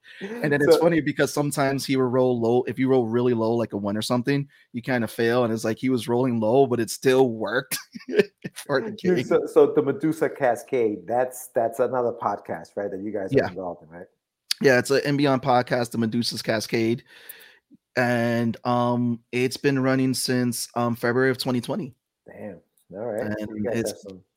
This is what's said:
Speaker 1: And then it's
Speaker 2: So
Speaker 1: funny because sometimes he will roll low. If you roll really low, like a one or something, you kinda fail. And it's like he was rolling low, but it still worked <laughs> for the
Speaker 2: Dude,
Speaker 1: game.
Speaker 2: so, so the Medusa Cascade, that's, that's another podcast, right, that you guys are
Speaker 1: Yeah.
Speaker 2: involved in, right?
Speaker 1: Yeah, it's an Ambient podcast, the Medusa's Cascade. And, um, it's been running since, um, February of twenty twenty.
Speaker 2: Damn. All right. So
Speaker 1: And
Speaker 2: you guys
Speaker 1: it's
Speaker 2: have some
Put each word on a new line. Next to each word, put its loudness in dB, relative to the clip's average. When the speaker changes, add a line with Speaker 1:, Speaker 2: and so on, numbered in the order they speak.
Speaker 1:
And -4
then 4
it's 6
Speaker 2:
So 6
Speaker 1:
funny 4
because 0
sometimes -2
he 0
will 2
roll 2
low. 4
If -6
you 2
roll 4
really 2
low, 2
like -2
a -2
one -2
or -4
something, -2
you -8
kinda -2
fail. 2
And 0
it's -4
like -2
he -2
was -2
rolling 0
low, 4
but 0
it -2
still 4
worked -4
<laughs> 0
for -4
the -6
Speaker 2:
Dude, 0
Speaker 1:
game. -2
Speaker 2:
so, 2
so 6
the 4
Medusa 0
Cascade, 0
that's, -4
that's 0
another 0
podcast, -6
right, -6
that -10
you -8
guys -6
are 2
Speaker 1:
Yeah. 2
Speaker 2:
involved -12
in, -20
right? -18
Speaker 1:
Yeah, 6
it's -2
an 2
Ambient 2
podcast, 0
the -6
Medusa's -2
Cascade. -2
And, 0
um, 0
it's -2
been 0
running 2
since, -2
um, 0
February 0
of -2
twenty -2
twenty. -8
Speaker 2:
Damn. -16
All -12
right. -6
So -4
Speaker 1:
And -8
Speaker 2:
you -4
guys -2
Speaker 1:
it's -2
Speaker 2:
have -12
some -18